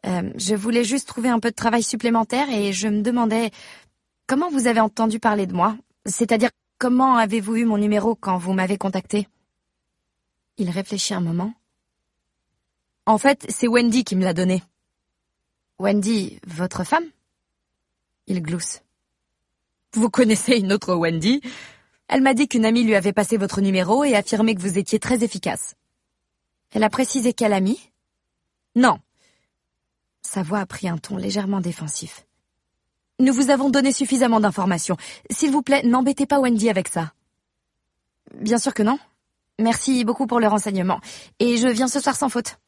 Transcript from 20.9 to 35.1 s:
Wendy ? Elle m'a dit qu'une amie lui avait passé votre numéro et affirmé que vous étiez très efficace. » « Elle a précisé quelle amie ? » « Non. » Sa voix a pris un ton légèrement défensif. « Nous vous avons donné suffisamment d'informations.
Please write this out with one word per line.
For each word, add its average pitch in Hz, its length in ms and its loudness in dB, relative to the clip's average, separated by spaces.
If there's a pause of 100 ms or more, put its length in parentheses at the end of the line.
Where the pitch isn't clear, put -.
Wendy ? 170 460 0 (680)
Elle 262 140 2
m'a 269 120 4
dit 247 140 2
qu'une 220 180 0
amie 233 180 4
lui 214 120 4
avait 196 180 2
passé 214 240 0
votre 196 240 -2
numéro 196 420 2
et 277 120 2
affirmé 214 400 2
que 180 60 -8
vous 180 160 -2
étiez 208 220 -2
très 233 240 0
efficace. » « - 520 -6 (960)
Elle 214 120 0
a 214 60 2
précisé 247 440 0
quelle 208 200 2
amie ? » « 196 380 -2 (840)
Non. » 233 240 4 (1200)
Sa - 220 -6
voix 185 160 -2
a 190 60 -4
pris - 240 -6
un 170 80 -4
ton 196 180 -10
légèrement 196 460 -2
défensif. « 165 680 -10 (920)
Nous 262 140 4
vous 254 160 2
avons 269 200 2
donné 269 220 2
suffisamment 240 480 2
d'informations. 185 580 0 (340)